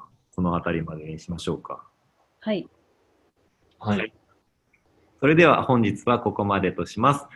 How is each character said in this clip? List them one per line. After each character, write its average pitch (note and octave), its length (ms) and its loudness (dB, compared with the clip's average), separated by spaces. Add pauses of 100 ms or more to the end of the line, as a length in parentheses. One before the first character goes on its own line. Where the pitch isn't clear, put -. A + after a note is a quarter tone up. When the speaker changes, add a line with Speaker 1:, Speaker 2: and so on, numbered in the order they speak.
(360)
Speaker 1:
こ F2+ 60 -2
の F2 100 2
辺 E2+ 280 -2
り E2 40 -6
ま D#2+ 120 -10
で D2+ 100 -14
に D#2 120 -12
し - 120 -16
ま E2 80 -8
し - 100 -6
ょ E2 60 -2
う C#2+ 80 -10
か。 - 260 -16 (520)
Speaker 2:
は A3 120 -6
い。 F#3+ 160 -6 (1120)
Speaker 3:
は G#2 160 -2
い。 G#2+ 160 -6 (1080)
Speaker 1:
そ C3+ 60 2
れ D3+ 80 6
で E3+ 120 8
は C3 180 4
本 B2 180 4
日 G2+ 240 -2
は A#2+ 140 2
こ G#2 120 -2
こ G#2+ 120 -2
ま G2 160 2
で F2+ 100 0
と E2+ 160 -6
し - 140 -10
ま C3+ 140 4
す。 - 220 -8